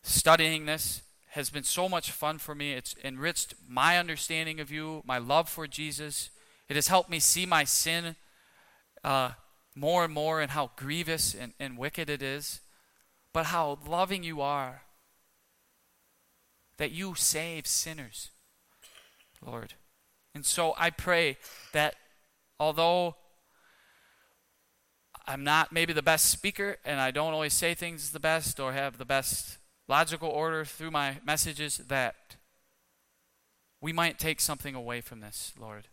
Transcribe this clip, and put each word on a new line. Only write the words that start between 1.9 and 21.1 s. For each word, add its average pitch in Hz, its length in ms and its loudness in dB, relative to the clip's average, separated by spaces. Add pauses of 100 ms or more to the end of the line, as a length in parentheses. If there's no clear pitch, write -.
fun 156 260 -2
for 151 180 -10
me. 143 180 -4
It's - 300 -8
enriched 135 500 -4 (140)
my 135 300 4
understanding 160 640 -2
of 143 120 -8
you, 156 340 -8
my 127 120 -2
love 143 320 2
for 156 180 -8
Jesus. 147 640 -6 (400)
It 143 60 -2
has 143 120 4
helped 185 220 6
me 165 100 -2
see 180 260 4
my 165 180 6
sin, 165 520 0 (880)
uh, 135 280 2 (440)
more 165 300 2
and 156 80 -4
more 156 280 0
and 139 100 -2
how 143 240 -2
grievous 156 600 -2
and, 123 240 -12
and 131 180 -10
wicked 147 320 -6
it 143 120 -2
is, 139 400 -8 (720)
but 160 140 0
how 156 300 0 (100)
loving 180 360 0
you 160 180 -6
are, 139 420 -2 (1900)
that 147 140 -2
you 185 240 -8
save 160 520 -2
sinners, - 640 -4 (1120)
Lord. 117 300 -12 (580)
And 147 120 -10
so 165 320 2
I 170 120 4
pray 170 480 2 (360)